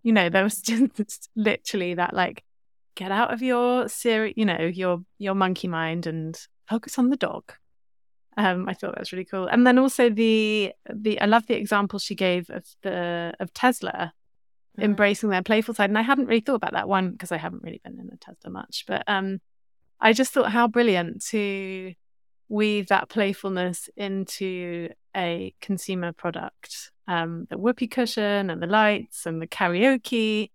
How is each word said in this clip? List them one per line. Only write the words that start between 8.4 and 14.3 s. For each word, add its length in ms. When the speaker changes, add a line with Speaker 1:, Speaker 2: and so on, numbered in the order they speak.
Speaker 1:
I 60
thought 200
that 60
was 120
really 120
cool. 220
And 180
then 140
also 320
the, 600
the, 280
I 60
love 200
the 100
example 440
she 160
gave 340
of 140
the, 560
of 160
Tesla 580